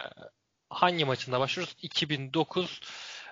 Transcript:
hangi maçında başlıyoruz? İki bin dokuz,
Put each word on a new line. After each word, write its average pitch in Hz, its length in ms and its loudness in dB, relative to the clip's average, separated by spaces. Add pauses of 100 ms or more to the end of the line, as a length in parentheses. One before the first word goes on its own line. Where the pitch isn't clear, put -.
(680)
hangi 175 360 4
maçında 127 340 2
başlıyoruz? 135 420 0
İki 156 280 0
bin 135 240 -2
dokuz, 165 460 0 (520)